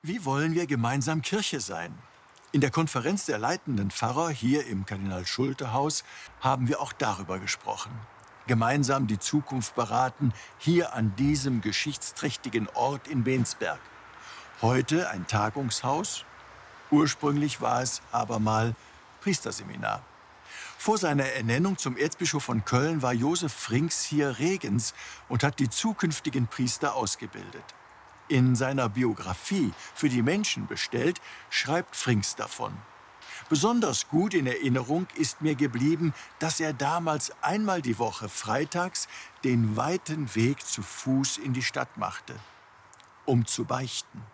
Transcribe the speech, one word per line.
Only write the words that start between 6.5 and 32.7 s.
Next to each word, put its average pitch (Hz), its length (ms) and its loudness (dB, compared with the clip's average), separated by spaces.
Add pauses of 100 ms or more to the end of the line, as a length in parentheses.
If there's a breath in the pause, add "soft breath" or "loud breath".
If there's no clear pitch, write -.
wir 139 100 0
auch - 140 -6
darüber 95 460 -2
gesprochen. 104 520 -6 (540)
Gemeinsam 127 600 4
die 104 120 0
Zukunft 135 560 -2
beraten, 123 580 2 (260 loud breath)
hier 170 340 4
an 113 240 2
diesem 135 420 2
geschichtsträchtigen 110 1120 -4
Ort 127 400 -2
in 127 160 0
Bensberg. 117 560 0 (800 loud breath)
Heute 131 480 2
ein - 180 -6
Tagungshaus. 127 960 -2 (640)
Ursprünglich 147 720 4
war 123 220 2
es 127 200 -4 (120)
aber 113 260 0
mal 110 360 2 (440 loud breath)
Priesterseminar. 107 840 -4 (760 loud breath)
Vor 214 200 2
seiner 147 280 2
Ernennung 131 520 2
zum 127 200 -4
Erzbischof 147 480 0
von 113 180 0
Köln 147 380 2
war 127 100 2
Josef 143 400 0
Frings 147 520 0
hier 143 360 0
Regens 127 540 0 (340 loud breath)
und 123 160 0
hat 143 160 0
die 127 100 2
zukünftigen 151 800 0
Priester 123 480 -2
ausgebildet. 101 680 -6 (640)
In 127 280 6
seiner 131 320 2
Biografie 113 840 0 (240 loud breath)
Für 151 140 2
die 123 120 4
Menschen 156 460 0
bestellt 135 540 -2 (280 loud breath)
schreibt - 460 -2
Frings 107 400 2
davon: - 420 -6 (680 loud breath)